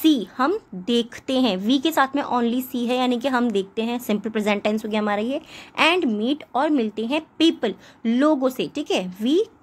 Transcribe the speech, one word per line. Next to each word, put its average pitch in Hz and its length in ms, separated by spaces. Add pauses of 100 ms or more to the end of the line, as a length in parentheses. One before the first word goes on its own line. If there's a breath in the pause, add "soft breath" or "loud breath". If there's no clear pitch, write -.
see, 277 240 (120)
हम 339 220 (160)
देखते 240 640
हैं, 214 180 (100)
we 262 140
के 320 100
साथ 269 240
में 285 80
only 240 400
see 240 240
है 247 100
यानी 247 220
कि 269 80
हम 240 240
देखते 196 300
हैं, 240 180
सिंपल 214 300
प्रेजेंट 208 340
टेंस 214 220
हो 214 40
गया 214 100
हमारा 208 220
ये। 269 200 (400 loud breath)
And 320 240
meet, 226 380 (120)
और 294 140
मिलते 226 360
हैं 294 160 (200)
people, 320 320 (320 loud breath)
लोगों 262 440
से, 185 260
ठीक 302 160
है। 185 260
We 254 200 (240)